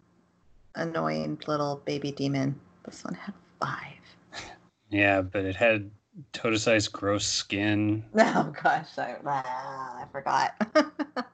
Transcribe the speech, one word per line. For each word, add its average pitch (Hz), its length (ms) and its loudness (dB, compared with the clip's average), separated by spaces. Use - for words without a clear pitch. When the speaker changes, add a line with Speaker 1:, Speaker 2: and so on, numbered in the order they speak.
Speaker 1:
annoying 156 720 -2
little 147 380 -2
baby 143 260 -2
demon. 139 480 0
This - 200 -16
one - 80 -6
had - 200 -10
five. - 840 -8
Speaker 2:
Yeah, 101 320 6
but 95 240 -2
it 95 100 -2
had 110 340 4
Todesai's 110 560 2
gross 101 360 0
skin. 107 840 0
Speaker 1:
<laughs> - 40 -14
Oh 185 480 4
gosh, 160 360 0
I, 123 180 -4
ah, 131 760 -6
I 131 100 -10
forgot. - 400 0
<laughs> 302 580 0